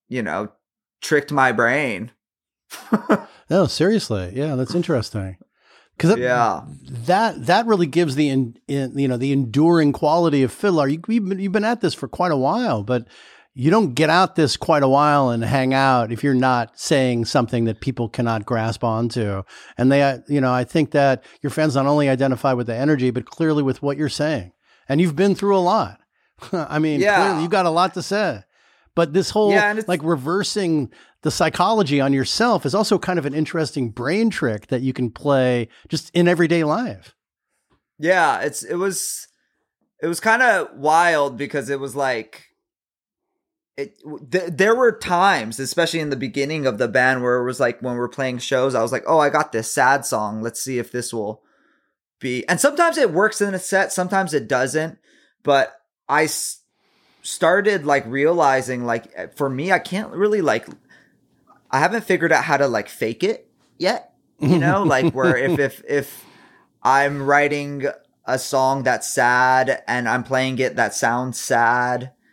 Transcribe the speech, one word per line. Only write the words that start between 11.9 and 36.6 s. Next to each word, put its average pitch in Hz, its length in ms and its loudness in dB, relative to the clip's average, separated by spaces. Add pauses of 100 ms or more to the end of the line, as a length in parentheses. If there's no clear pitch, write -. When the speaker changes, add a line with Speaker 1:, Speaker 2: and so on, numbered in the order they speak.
Speaker 2:
for 139 140 -10
quite 175 240 -2
a 143 40 2
while, 143 460 0
but 120 240 -4 (480)
you 131 160 2
don't 185 240 2
get 151 160 2
out 175 240 2
this 151 220 2
quite 151 260 2
a 135 60 4
while 143 420 4
and 117 140 -2
hang 131 300 0
out 131 380 2
if 113 120 -6
you're 139 100 2
not 127 440 0
saying 127 480 0
something 120 400 0
that 110 140 -4
people 120 280 -4
cannot 113 360 -4
grasp 113 400 -4
onto. 113 580 -2 (360)
And 127 140 4
they, 143 100 4
uh, 135 160 0 (100)
you 143 120 0
know, 127 120 0
I 123 120 0
think 156 260 -2
that 139 340 2 (160)
your 143 100 -6
fans 156 260 0
not 139 100 2
only 143 220 2
identify 131 440 0
with 120 140 -2
the 117 100 -6
energy, 131 340 2
but 117 160 -6
clearly 156 360 -2
with 131 180 -2
what 143 160 -2
you're 147 140 -2
saying. 143 420 -4 (360)
And 143 120 2
you've 165 160 2
been 196 200 2
through 196 200 2
a 185 40 4
lot. 175 400 0 (260)
<laughs> - 260 -14
I 151 280 -4
mean, 156 200 0
Speaker 1:
Yeah. 202 240 2
Speaker 2:
clearly 170 180 0
you've 170 100 -4
got 190 120 2
a 170 60 2
lot 175 240 0
to 175 80 -8
say. 180 400 -4 (520)
But 165 180 0
this 185 180 0
whole, 214 220 2
Speaker 1:
Yeah, 208 180 4
and 214 80 -4
it's 214 100 -8
Speaker 2:
like, 180 140 -2
reversing 165 880 -2 (300)
the 156 100 -2
psychology 175 720 0
on 139 140 2
yourself 196 500 0
is 131 100 -2
also 208 240 2
kind 180 200 -2
of 143 80 -4
an 139 80 -4
interesting 151 560 -4
brain 170 400 -2
trick 110 380 -4
that 123 120 -2
you 131 140 -2
can 123 160 -2
play 127 580 0 (200)
just - 260 -6
in 175 140 4
everyday 170 360 2